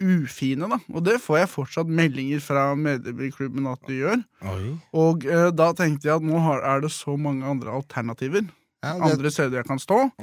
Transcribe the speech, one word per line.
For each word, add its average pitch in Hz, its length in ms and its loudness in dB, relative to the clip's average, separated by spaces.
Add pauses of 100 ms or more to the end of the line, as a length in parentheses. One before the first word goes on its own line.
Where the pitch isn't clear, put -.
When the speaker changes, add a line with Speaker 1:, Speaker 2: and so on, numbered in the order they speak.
Speaker 1:
ufine, 151 680 0
da. 233 120 -4 (120)
Og 165 120 -2
det 233 180 2
får 156 160 2
jeg 185 160 4
fortsatt 165 320 -4
meldinger 147 560 0
fra 139 320 2
medlemmer 135 540 -2
i - 20 -8
klubben 135 400 -6
at 127 160 -8
de 131 160 -4
gjør. 214 220 0 (180)
Speaker 2:
Oi. 95 320 -6 (180)
Speaker 1:
Og, 160 320 4
eh, 170 280 4
da 165 200 4
tenkte 156 380 0
jeg 156 60 4
at 160 60 -2
nå 156 200 0
har, 147 240 2
er 139 140 2
det 156 100 -2
så - 260 -6
mange 139 300 -2
andre 131 240 -4
alternativer. 135 800 -4 (340)
Speaker 2:
Ja, 147 120 -6
det 165 180 2
Speaker 1:
Andre 147 180 0
steder 131 280 0
jeg 120 80 -4
kan 135 120 -4
stå. 240 320 2 (120)